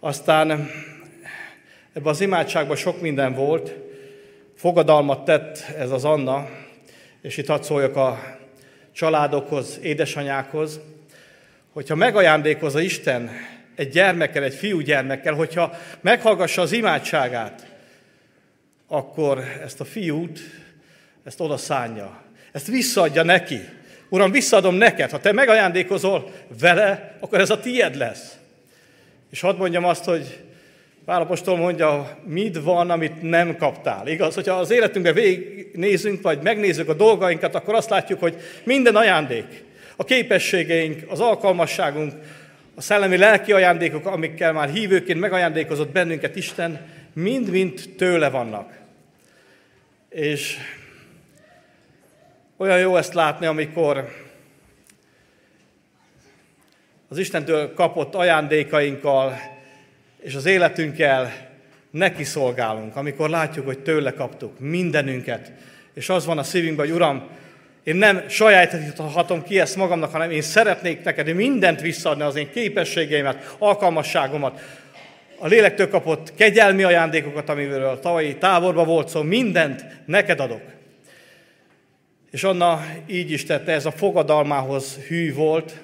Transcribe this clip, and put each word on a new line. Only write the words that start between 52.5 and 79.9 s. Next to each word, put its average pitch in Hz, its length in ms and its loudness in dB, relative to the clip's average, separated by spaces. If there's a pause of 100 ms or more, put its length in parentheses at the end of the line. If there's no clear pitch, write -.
olyan 190 220 2
jó 185 180 4
ezt 160 180 0
látni, 156 320 0
amikor 151 600 -2 (3000)
az 139 100 -12
Istentől 156 560 -2
kapott 160 400 0
ajándékainkkal 143 1400 0 (640)
és 135 140 -14
az 139 120 -6
életünkkel 156 840 2 (580)
neki 160 340 -2
szolgálunk, 117 720 -4
amikor 147 340 -4
látjuk, 156 360 -4
hogy 131 120 -6
tőle 147 340 -2
kaptuk 120 460 -10
mindenünket, 139 920 -4 (420)
és - 140 -12
az 175 180 0
van 160 120 -2
a 139 40 -4
szívünkben, 156 440 -2
hogy 160 80 -4
Uram, 151 340 0 (560)
én 156 120 -2
nem 196 320 4
sajátíthatom 170 1120 4
ki 190 180 0
ezt 151 160 0
magamnak, 170 360 -2
hanem 165 180 -2
én 151 120 -2
szeretnék 180 600 2
neked 156 320 -2
mindent 190 460 2
visszaadni, 156 420 -4
az 143 140 -2
én 147 140 -8
képességeimet, 151 1080 -4
alkalmasságomat, 160 1000 0 (800)
a 185 80 -8
lélektől 196 420 6
kapott 160 460 -2
kegyelmi 202 480 6
ajándékokat, 156 680 2
amiről 139 400 -2
a 131 120 -6
tavalyi 156 360 -2
táborban 175 500 4
volt 160 220 0
szó, 156 140 -4
mindent 165 640 0 (220)